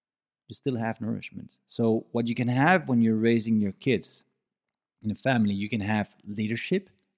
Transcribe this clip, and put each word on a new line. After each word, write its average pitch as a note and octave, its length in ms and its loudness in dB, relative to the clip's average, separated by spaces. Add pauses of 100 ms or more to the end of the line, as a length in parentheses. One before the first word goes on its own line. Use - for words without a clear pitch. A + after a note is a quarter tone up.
(480)
You A#2+ 60 -16
still B2+ 220 -4
have A2+ 260 -4
nourishment. G#2 520 -10 (120)
So A2+ 460 0
what A#2 160 -2
you A#2 80 -2
can A#2+ 120 -2
have C#3 420 2
when A#2+ 120 4
you're A2+ 140 4
raising A2+ 460 2
your G2 100 -2
kids - 520 -4 (800)
in G#2+ 100 -4
a G2 40 -4
family, A2+ 380 0
you G2+ 160 -4
can A2+ 120 -4
have G#2 340 -2 (100)
leadership, A2 640 -4 (280)